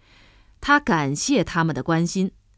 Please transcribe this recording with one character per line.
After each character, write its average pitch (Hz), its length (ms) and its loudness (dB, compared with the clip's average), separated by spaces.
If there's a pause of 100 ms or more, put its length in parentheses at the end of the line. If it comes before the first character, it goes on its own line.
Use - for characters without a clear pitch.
(600)
他 285 200 2
感 147 340 0
谢 233 300 0
他 - 180 -2
们 156 140 -2
的 131 60 -6
关 165 220 0
心， 190 280 -2 (260)